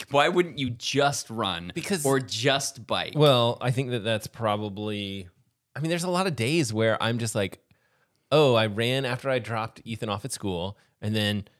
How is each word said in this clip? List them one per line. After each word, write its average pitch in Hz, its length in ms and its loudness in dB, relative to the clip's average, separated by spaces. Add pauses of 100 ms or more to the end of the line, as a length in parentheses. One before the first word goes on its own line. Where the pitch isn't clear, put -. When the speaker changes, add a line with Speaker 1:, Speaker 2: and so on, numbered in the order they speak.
(100)
Speaker 1:
Why 143 180 6
wouldn't 175 300 2
you 131 120 -2
just 139 600 -2
run 92 440 -2
Speaker 2:
Because 165 300 -4
Speaker 1:
or 135 160 4
just 123 680 -2
bike? 90 280 -2
Speaker 2:
Well, 127 460 6
I 123 100 0
think 123 200 -2
that 120 120 -2
that's 107 240 -2
probably 104 1000 -4 (480)
I 131 40 -8
mean, 160 100 -2
there's 170 140 -2
a 180 60 -2
lot 180 160 0
of 165 100 -2
days 123 360 0
where 110 300 2
I'm 117 160 0
just 113 160 -4
like, 98 260 -2 (680)
"Oh, 139 240 6
I 110 120 4
ran 117 380 0
after 127 260 -4
I 131 80 2
dropped 110 460 -6
Ethan 113 240 -6
off 98 160 -4
at 131 80 -8
school, 95 460 -4 (220)
and 104 140 -2
then 104 320 0 (140)